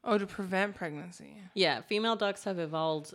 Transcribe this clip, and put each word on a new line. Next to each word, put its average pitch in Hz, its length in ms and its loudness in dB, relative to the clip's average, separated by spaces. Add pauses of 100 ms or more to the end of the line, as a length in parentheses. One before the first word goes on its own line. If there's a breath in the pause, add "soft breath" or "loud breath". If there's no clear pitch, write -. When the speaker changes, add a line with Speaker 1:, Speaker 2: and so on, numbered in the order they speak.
Speaker 1:
Oh, 208 120 4
to 196 100 0
prevent 196 480 0
pregnancy. 151 600 -8 (160)
Speaker 2:
Yeah, 156 260 4
female 220 380 2
ducks 202 260 0
have 190 160 -2
evolved, 160 560 0